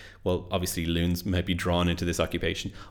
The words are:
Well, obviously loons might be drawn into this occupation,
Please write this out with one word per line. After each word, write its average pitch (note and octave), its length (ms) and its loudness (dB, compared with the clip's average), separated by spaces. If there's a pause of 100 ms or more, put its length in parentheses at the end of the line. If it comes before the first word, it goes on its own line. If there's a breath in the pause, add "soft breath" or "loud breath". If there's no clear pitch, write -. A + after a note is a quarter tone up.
(260 loud breath)
Well, F2+ 260 0
obviously F2+ 340 0
loons E2+ 400 2
might F2+ 200 2
be F2+ 80 2
drawn F2 340 2
into E2+ 160 0
this F2 160 0
occupation, E2+ 540 -2 (180 loud breath)